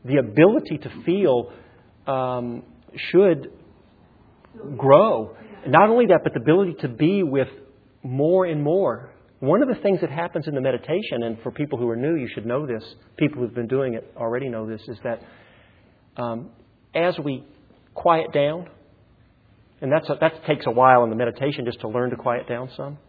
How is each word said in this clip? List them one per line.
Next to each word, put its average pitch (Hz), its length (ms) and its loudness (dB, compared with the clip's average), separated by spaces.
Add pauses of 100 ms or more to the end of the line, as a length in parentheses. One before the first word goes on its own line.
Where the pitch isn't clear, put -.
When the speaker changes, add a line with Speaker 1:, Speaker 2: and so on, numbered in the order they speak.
Speaker 1:
The 135 120 2
ability 147 640 2
to - 260 -14
feel, 165 460 0 (560)
um, 127 560 -4 (480)
should 170 400 4 (1300)
grow. 139 580 4 (300)
Speaker 2:
Yeah. 127 60 -6
Speaker 1:
Not 185 180 8
only 233 180 4
that, 170 160 6
but - 100 -2
the 143 60 -4
ability 165 400 2
to 143 80 -6
be 156 340 0
with 135 280 0 (520)
more 151 440 2
and 151 180 -4
more. 156 480 -2 (300)
One 165 200 4
of 262 80 2
the 220 120 -4
things 196 200 2
that 160 80 -4
happens 165 380 -6
in 147 80 -6
the 131 60 -2
meditation, 131 600 -2
and 113 200 -6
for 123 80 -8
people 147 280 -6
who 120 100 -2
are 113 60 -2
new, 147 200 -2
you 127 180 -4
should 107 120 -10
know 131 200 -4
this, 113 180 -8 (340)
people 143 240 -2
who've 117 120 -4
been 120 140 -6
doing 131 260 -2
it - 240 -10
already 123 320 -4
know 110 200 -8
this, 110 200 -10
is 110 140 -12
that, 117 180 -6 (960)
um, 120 320 -8 (440)
as 170 260 0
we 139 260 -8 (480)
quiet 165 400 0
down, 151 340 -2 (1120)
and 135 100 -6
that's 160 200 0
a, 139 100 -2
that - 260 0
takes 151 200 -2
a 127 60 0
while 123 340 6
in 113 40 -4
the 110 60 -4
meditation 123 480 -4
just 117 180 -6
to 113 60 -8
learn 123 220 -2
to 120 80 -6
quiet 120 320 -4
down 123 260 -8
some. 143 220 -12 (120)